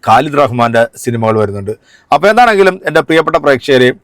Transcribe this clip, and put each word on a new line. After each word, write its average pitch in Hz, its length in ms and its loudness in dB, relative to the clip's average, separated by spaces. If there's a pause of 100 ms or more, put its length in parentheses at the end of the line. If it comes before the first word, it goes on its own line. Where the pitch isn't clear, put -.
ഖാലിദ് 139 340 2
റഹ്മാൻ്റെ 117 460 0 (140)
സിനിമകൾ 113 380 -2
വരുന്നുണ്ട്. 101 320 -6 (420)
അപ്പോൾ 151 180 0
എന്താണെങ്കിലും 214 440 2 (120)
എൻ്റെ 156 200 -2
പ്രിയപ്പെട്ട 160 380 0
പ്രേക്ഷകരെ 127 440 2 (140)